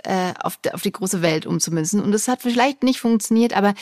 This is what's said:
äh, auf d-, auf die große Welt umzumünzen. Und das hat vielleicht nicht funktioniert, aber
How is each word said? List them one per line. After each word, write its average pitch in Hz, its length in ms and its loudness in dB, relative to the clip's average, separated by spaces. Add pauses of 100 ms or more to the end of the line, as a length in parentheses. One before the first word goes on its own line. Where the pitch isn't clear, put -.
äh, 185 380 -2
auf - 160 -6
d-, - 140 -6
auf - 100 -8
die 196 100 0
große 190 300 -4
Welt 160 240 2
umzumünzen. 165 560 -2
Und 208 100 0
das 208 160 0
hat 254 140 0
vielleicht 247 420 0
nicht 254 160 2
funktioniert, 226 560 2
aber 202 260 4